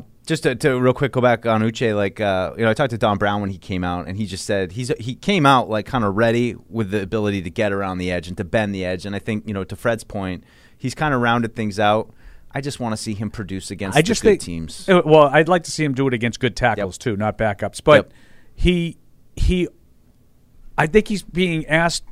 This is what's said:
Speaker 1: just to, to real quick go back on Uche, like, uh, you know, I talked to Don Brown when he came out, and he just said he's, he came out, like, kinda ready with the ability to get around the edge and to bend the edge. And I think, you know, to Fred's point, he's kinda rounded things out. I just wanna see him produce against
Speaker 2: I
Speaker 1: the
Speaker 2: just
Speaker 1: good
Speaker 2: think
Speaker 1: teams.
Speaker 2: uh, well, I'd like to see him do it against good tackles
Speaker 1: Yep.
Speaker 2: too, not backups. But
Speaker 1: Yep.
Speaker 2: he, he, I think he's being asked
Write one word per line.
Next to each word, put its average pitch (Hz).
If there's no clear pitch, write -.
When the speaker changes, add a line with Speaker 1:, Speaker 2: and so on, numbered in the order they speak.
Speaker 1:
just 160
to, 135
to 127
real 127
quick 139
go 131
back 120
on 110
Uche, 113
like, 101
uh, 92
you 113
know, 113
I 107
talked 139
to 113
Don 101
Brown 104
when 98
he 92
came 92
out, 87
and 95
he 107
just 95
said 95
he's, 120
he 117
came 190
out, 131
like, 107
kinda 117
ready 113
with 104
the 101
ability 101
to 90
get 104
around 98
the 90
edge 87
and 90
to 104
bend 101
the 95
edge. 90
And 101
I -
think, 107
you 110
know, 98
to 95
Fred's 117
point, 95
he's 127
kinda 147
rounded 117
things 104
out. 107
I 139
just 139
wanna 113
see 110
him 101
produce 95
against 98
Speaker 2:
I -
Speaker 1:
the 165
Speaker 2:
just 226
Speaker 1:
good 240
Speaker 2:
think 196
Speaker 1:
teams. 82
Speaker 2:
uh, 180
well, 151
I'd 151
like 175
to -
see 156
him 143
do 135
it 127
against 117
good 117
tackles 101
Speaker 1:
Yep. -
Speaker 2:
too, 110
not 107
backups. 104
But 151
Speaker 1:
Yep. -
Speaker 2:
he, 170
he, 180
I 151
think 208
he's 202
being 165
asked 165